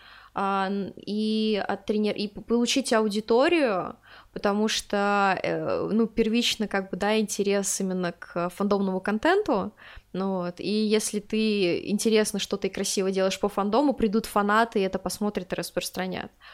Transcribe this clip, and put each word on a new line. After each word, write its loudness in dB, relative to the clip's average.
а, -2
н-, -4
и 0
оттрени-, -2
и -4
п-, -16
получить 0
аудиторию, 2
потому 0
что, 0
э, -2
ну, 4
первично, 0
как -4
бы, -6
да, 2
интерес 0
именно -2
к -6
фандомному 0
контенту, 0
ну -2
вот, -4
и -4
если 0
ты 0
интересно 2
что-то -4
и -8
красиво -2
делаешь 0
по 2
фандому, 2
придут 0
фанаты, 2
и 4
это -2
посмотрят -4
и -2
распространят. -6